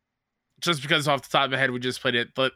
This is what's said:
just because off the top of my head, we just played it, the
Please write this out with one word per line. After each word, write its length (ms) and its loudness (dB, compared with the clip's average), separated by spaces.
just 220 -2
because 260 0
off 140 2
the 80 -18
top 160 2
of 60 -2
my 60 -2
head, 120 2
we 100 -4
just 200 -4
played 140 0
it, 200 -2
the 220 0